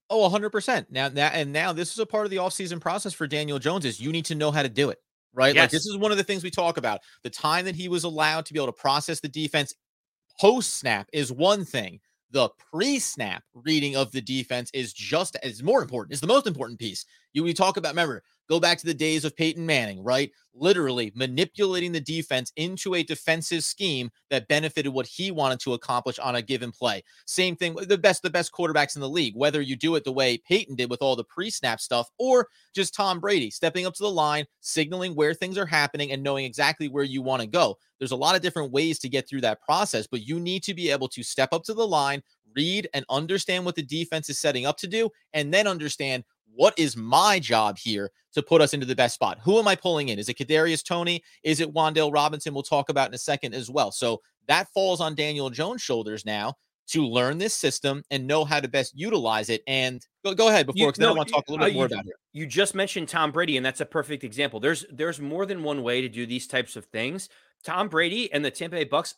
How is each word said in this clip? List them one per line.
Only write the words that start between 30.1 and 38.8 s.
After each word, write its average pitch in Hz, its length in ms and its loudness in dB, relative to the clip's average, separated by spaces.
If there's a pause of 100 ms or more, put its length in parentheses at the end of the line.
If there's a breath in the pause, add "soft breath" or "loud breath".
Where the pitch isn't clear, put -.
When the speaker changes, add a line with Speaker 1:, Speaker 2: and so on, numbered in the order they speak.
Speaker 1:
way 127 260 2
Peyton 170 380 0
did 123 160 -2
with 120 100 -4
all 131 140 2
the 113 80 -4
pre-snap 151 560 -4
stuff 120 300 -2 (100)
or 247 280 4 (280 soft breath)
just 190 180 -2
Tom 190 260 0
Brady 170 300 0
stepping 180 380 -2
up 175 80 -6
to 196 80 -6
the 208 80 0
line, 151 340 0 (140)
signaling 170 560 -2
where 151 180 4
things 185 240 -6
are 196 80 0
happening 147 460 0
and 139 100 -4
knowing 139 240 -2
exactly 147 420 0
where 139 160 -2
you 135 200 -4
wanna 127 240 -2
go. 123 300 2 (200)
There's 127 140 -6
a 131 40 0
lot 156 200 4
of 165 80 0
different 156 280 -2
ways 156 280 0